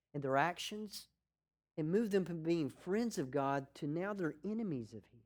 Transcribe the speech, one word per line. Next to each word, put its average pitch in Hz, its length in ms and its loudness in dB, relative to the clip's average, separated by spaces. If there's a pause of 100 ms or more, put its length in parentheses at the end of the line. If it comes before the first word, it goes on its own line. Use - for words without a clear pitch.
(140)
And 143 80 -4
their 135 140 2
actions, 190 720 0 (680)
it 156 80 0
moved 196 280 2
them 190 120 4
from 165 200 -4
being 160 260 2
friends 220 480 -2
of 131 140 -2
God 139 420 2
to 151 140 -4
now 185 260 -2
they're 156 300 -2
enemies 185 500 -4
of 104 100 -14
His. 117 220 -20